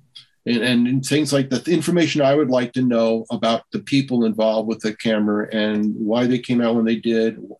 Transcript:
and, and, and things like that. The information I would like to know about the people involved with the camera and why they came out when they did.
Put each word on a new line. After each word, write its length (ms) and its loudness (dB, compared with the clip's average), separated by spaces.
and, 180 0
and, 240 2
and 180 0
things 280 0
like 160 0
that. 160 -4
The 80 0
information 480 0
I 120 4
would 160 2
like 240 0
to 80 -2
know 480 0
about 420 -2
the 80 -6
people 440 0
involved 460 0
with 100 -4
the 160 -4
camera 580 0
and 420 0
why 300 0
they 140 0
came 220 0
out 140 2
when 100 2
they 100 2
did. 420 0